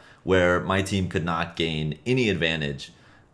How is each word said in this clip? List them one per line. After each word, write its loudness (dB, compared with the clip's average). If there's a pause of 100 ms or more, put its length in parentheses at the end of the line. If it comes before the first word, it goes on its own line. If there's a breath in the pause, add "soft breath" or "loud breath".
(240 loud breath)
where 4
my 0
team -2
could -2
not -4
gain -2
any 2
advantage, -2 (400 soft breath)